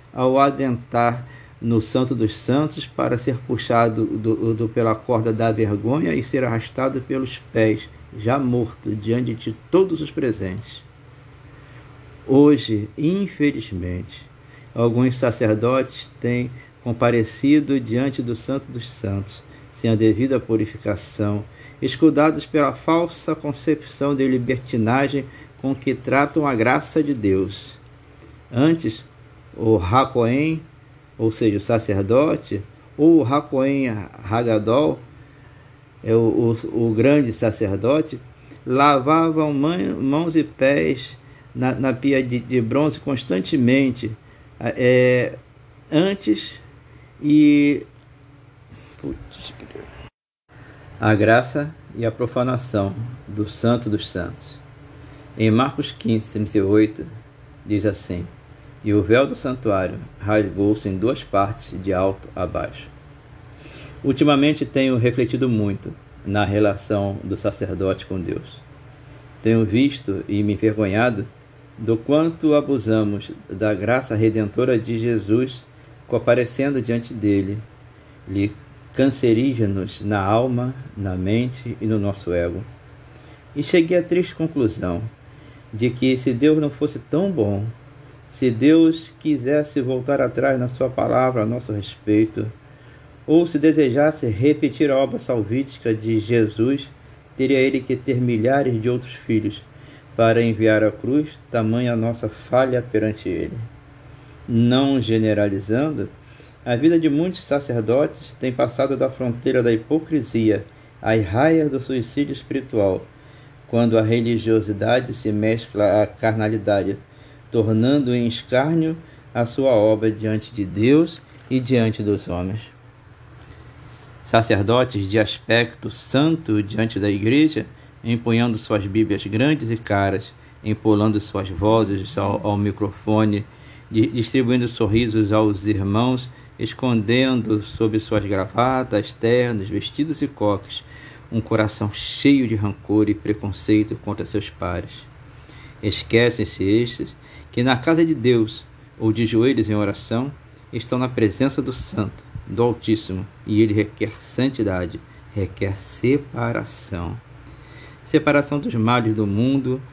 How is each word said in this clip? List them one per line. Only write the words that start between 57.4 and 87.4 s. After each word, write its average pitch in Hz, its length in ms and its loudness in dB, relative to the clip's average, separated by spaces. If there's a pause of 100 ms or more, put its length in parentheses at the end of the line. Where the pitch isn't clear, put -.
diz 101 200 -2
assim: 87 420 -4 (560)
"E 104 100 0
o 104 80 4
véu 113 240 4
do 143 80 -8
santuário 104 640 -2 (220)
rasgou-se 104 680 0
em 95 80 -4
duas 110 260 -2
partes, - 580 -2
de 95 120 -4
alto 95 420 -2
a 92 100 -4
baixo." - 440 -8 (1160)
Ultimamente 147 600 2
tenho 131 320 0
refletido 123 500 0
muito 107 480 -2 (300)
na 101 180 0
relação 101 800 0
do 95 140 -6
sacerdote 95 680 -4
com 95 140 -6
Deus. - 400 -8 (840)
Tenho 113 220 4
visto 107 640 0
e 104 160 0
me 104 80 2
envergonhado 107 760 0 (520)
do 113 180 0
quanto 156 600 0
abusamos 110 760 0 (180)
da 107 240 -2
graça 117 400 -2
redentora 110 640 2
de 117 220 -4
Jesus, 113 640 -2 (440)
comparecendo 123 760 0
diante 117 320 -4
dele, 101 440 0 (680)
lhe 101 240 -2 (420)
cancerígenos 117 1080 0
na 104 180 -2
alma, 123 560 0 (220)
na 98 180 -6
mente 113 640 -2
e 107 60 -6
no 110 120 0
nosso 98 360 -4
ego. 85 280 -2 (920)
E 147 80 -4
cheguei 170 340 2
à 175 60 2
triste 175 320 -2
conclusão 110 640 -2 (680)
de 110 180 -2
que, 131 280 0
se 127 160 -2
Deus 151 260 4
não 151 100 0
fosse - 300 -4
tão 190 320 -2
bom, 101 320 0 (640)